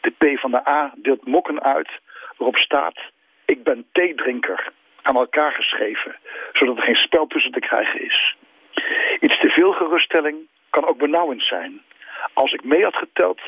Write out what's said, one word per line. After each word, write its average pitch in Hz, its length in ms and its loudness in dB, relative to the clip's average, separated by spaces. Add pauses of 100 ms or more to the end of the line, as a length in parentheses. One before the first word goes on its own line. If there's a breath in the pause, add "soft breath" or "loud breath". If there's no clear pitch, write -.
De - 80 0
P 143 300 2
van 131 120 -4
de 123 180 0
A 143 260 0
deelt - 300 -2
mokken 147 380 -2
uit - 260 0 (480 loud breath)
waarop 123 200 -2
staat: - 420 0 (460)
"Ik 247 180 0
ben 123 280 0
theedrinker", 127 800 -2 (300)
aan 131 140 0
elkaar 139 360 2
geschreven, - 640 -4 (360 loud breath)
zodat 127 260 2
er - 60 -4
geen 120 120 2
spel - 320 2
tussen - 240 -2
te 127 80 -4
krijgen - 420 -2
is. - 340 0 (840 loud breath)
Iets - 200 2
te 143 100 4
veel 185 220 4
geruststelling 160 680 0 (320)
kan 156 160 0
ook 151 120 0
benauwend 147 460 0
zijn. 90 380 -6 (520 loud breath)
Als 135 200 2
ik - 100 -8
mee 151 200 4
had 196 120 0
geteld 180 520 -2